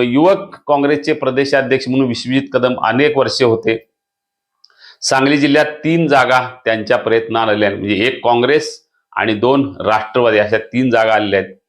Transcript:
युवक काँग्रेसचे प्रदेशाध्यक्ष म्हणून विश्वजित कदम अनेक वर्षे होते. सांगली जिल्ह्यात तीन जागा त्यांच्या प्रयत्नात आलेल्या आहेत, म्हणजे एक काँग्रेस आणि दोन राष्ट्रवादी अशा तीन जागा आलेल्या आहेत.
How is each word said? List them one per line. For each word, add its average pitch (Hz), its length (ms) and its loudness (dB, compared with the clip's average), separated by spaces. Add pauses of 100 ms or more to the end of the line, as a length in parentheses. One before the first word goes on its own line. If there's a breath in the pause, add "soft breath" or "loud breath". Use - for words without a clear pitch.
युवक 147 520 0 (120)
काँग्रेसचे 147 460 0
प्रदेशाध्यक्ष 135 760 -2
म्हणून 131 200 0
विश्वजित 123 340 -2 (100)
कदम 127 220 0 (100)
अनेक 139 340 0
वर्षे 123 260 0
होते. 113 440 0 (1120 soft breath)
सांगली 135 360 0
जिल्ह्यात 143 300 2
तीन 165 400 -2
जागा 127 580 2
त्यांच्या 113 320 0
प्रयत्नात 113 520 0
आलेल्या 104 200 2
आहेत, 101 120 -4
म्हणजे 101 160 -2
एक 117 280 -2
काँग्रेस 123 640 0 (260)
आणि 107 220 -2
दोन 131 460 0
राष्ट्रवादी 110 580 0
अशा 104 200 2
तीन 123 320 -4
जागा 113 240 2
आलेल्या 101 260 0
आहेत. 67 140 -8 (140)